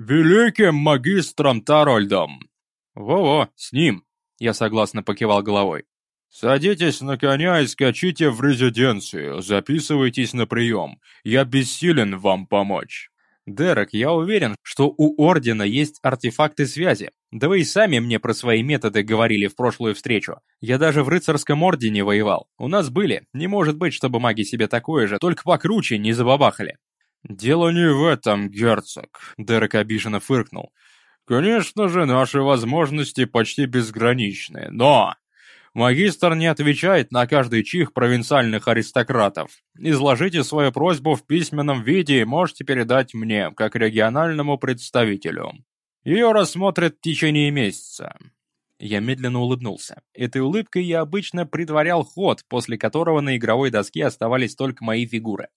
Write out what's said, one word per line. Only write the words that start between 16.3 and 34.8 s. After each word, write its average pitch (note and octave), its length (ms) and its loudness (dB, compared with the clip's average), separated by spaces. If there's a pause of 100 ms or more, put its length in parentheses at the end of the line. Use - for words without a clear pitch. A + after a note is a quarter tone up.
связи. C3+ 440 -2 (200)
Да A#2+ 180 -2
вы F#3+ 120 4
и D3+ 40 2
сами F#3+ 340 2
мне A#2 200 0
про - 140 -2
свои A2+ 300 2
методы A#2 400 0
говорили G#2+ 460 2
в - 80 -10
прошлую A2+ 380 -2
встречу. G2+ 420 -4 (240)
Я B2 180 -2
даже D3+ 240 2
в B2+ 60 0
рыцарском D#3 540 0
ордене A#2 420 0
воевал. G#2 440 0 (100)
У A#2+ 100 -8
нас F3 220 -2
были. D#3 420 -2
Не D#3 160 -6
может E3+ 280 0
быть, D#3+ 160 -2
чтобы B2 280 -2
маги A2 220 0
себе A2 240 -2
такое A#2+ 400 -2
же, G2+ 120 -2
только E3+ 240 -2
покруче, E3+ 560 0
не G#2+ 140 -2
забабахали». A#2+ 640 2 (500)
«Дело C3+ 420 0
не E3+ 220 2
в C#3 120 2
этом, G#2 440 0
герцог», — - 920 -2
Дерек A2 360 -2
обиженно G#2+ 460 -2
фыркнул. - 520 -4 (540)
«Конечно G3 640 0
же, F3 180 0
наши C3 340 2
возможности C3+ 840 0
почти A#2+ 420 0
безграничны, A2+ 1040 -2
но A#2 440 4 (600)